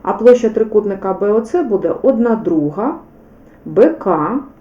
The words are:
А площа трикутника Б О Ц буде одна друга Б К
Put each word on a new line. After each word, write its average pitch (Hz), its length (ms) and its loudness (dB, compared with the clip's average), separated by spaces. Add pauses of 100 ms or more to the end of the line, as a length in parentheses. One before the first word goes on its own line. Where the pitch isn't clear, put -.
А 202 120 -4
площа 233 360 4
трикутника 208 640 -2
Б 202 200 0
О 226 80 2
Ц 339 220 -2
буде 185 380 -2
одна 233 340 2
друга 180 600 -2 (680)
Б 196 240 4
К 190 500 -2 (220)